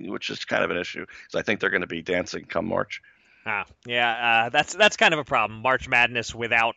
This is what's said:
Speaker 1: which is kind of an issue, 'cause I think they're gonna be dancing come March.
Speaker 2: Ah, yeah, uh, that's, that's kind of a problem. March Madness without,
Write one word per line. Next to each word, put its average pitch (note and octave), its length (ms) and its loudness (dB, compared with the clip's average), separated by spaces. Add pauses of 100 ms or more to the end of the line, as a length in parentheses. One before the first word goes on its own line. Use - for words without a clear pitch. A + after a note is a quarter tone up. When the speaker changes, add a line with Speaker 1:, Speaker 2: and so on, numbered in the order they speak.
Speaker 1:
which G#2 200 -8
is G#2+ 140 -10
kind G#2+ 200 0
of E2+ 80 0
an F2 60 -2
issue, - 280 -8
'cause - 340 -8
I - 20 0
think G#2 200 -2
they're G2 80 0
gonna F#2 180 0
be E2+ 140 -6
dancing F2+ 420 -4
come F2 240 -4
March. F#2 340 -4 (480)
Speaker 2:
Ah, G2+ 140 -4 (220)
yeah, A#2+ 600 2
uh, - 20 -6
that's, D3 240 0
that's G#3 240 4
kind G3+ 160 6
of D3+ 80 0
a - 20 -12
problem. A2 380 0
March C3 260 2
Madness A#2+ 480 2
without, A#2 420 0